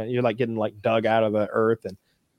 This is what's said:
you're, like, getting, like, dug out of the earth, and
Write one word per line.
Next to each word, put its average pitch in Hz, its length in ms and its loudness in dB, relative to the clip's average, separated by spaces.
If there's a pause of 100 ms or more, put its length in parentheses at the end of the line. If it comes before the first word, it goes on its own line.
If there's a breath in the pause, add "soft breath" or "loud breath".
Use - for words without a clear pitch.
(100)
you're, 123 120 0
like, 117 160 0
getting, 113 180 -2
like, 107 260 -4
dug 113 240 0
out 110 180 4
of 107 100 0
the 104 180 0
earth, 113 340 0
and 95 100 -12 (420)